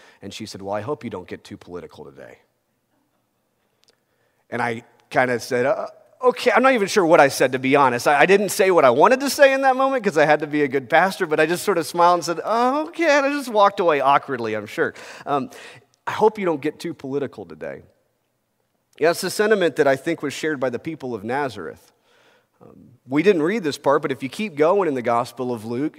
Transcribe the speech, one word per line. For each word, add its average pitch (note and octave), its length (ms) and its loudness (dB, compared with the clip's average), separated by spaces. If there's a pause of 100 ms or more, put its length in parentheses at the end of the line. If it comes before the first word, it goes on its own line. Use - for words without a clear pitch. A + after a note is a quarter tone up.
(220)
and G2 120 -16
she A#2 120 -14
said, G2+ 160 -16
"Well, G2 120 -8
I G#2+ 60 -4
hope C#3 240 -8
you B2 60 -12
don't F#2 180 -12
get G2 160 -16
too G2+ 140 -18
political D#2 480 -18
today." C2+ 320 -20 (2000)
And A#2+ 120 -6
I A#2+ 240 -6 (240)
kinda B2+ 280 2
said, B2 280 -4
"Uh, G3 220 -2 (360)
okay." B3 300 0
I'm A3+ 100 4
not C4 120 4
even G3 120 -2
sure F#3+ 180 2
what D#3+ 140 6
I D3 80 8
said, C3+ 240 0
to C3 80 -4
be C3 160 2
honest. B2 320 2
I, C#3+ 140 4
I D3+ 40 8
didn't G3 240 2
say F#3+ 220 2
what E3 140 6
I B2+ 60 8
wanted F#3+ 280 4
to C#4 100 -4
say C#4 220 6
in C4+ 120 0
that C4 120 4
moment C4+ 260 0
'cause F#3+ 160 -2
I D3+ 80 6
had D3+ 140 4
to D#3 80 -6
be D3 140 -2
a C#3+ 80 0
good B2+ 200 -6
pastor, F3+ 360 2
but D3+ 160 0
I D#3 40 2
just F3 200 -4
sorta F3 180 -2
smiled F3 360 2
and D#3+ 40 -8
said, E3 220 -6
"Oh, B3 420 -2
okay." E4 300 0
And C#4 80 2
I C#4 60 -2
just C#4+ 180 -8
walked G3+ 320 2
away D#3+ 180 2
awkwardly, B2+ 560 0
I'm G#2+ 120 -10
sure. C3+ 260 -4 (320)
Um, C#3 240 -4 (580)
"I - 40 -6
hope G#3+ 280 0
you G3 60 -6
don't D#3 160 -2
get D3 180 -6
too E3+ 140 -10
political C3+ 500 -10
today." D#2 380 -14 (1160)
Yeah, - 120 2
it's E3 160 -2
a F#3 40 -4
sentiment G#3 460 0
that C#3 140 2
I C3+ 80 2
think E3 260 -6
was C#3+ 80 -6
shared D#3 300 -6
by C3 80 -2
the A#2+ 100 -6
people C#3+ 340 -12
of G#2 120 -10
Nazareth. A2 680 -8 (680)
Um, - 300 -20 (140)
we C#3 180 0
didn't F3+ 180 4
read G3 200 -2
this D3 160 -4
part, D3 240 2
but D#3 80 -4
if C3 140 -8
you C3 60 -8
keep G#3 260 -8
going E3+ 320 2
in D3 60 -2
the B2+ 80 -4
Gospel A#2+ 500 -2
of A2+ 140 -8
Luke, B2+ 340 -6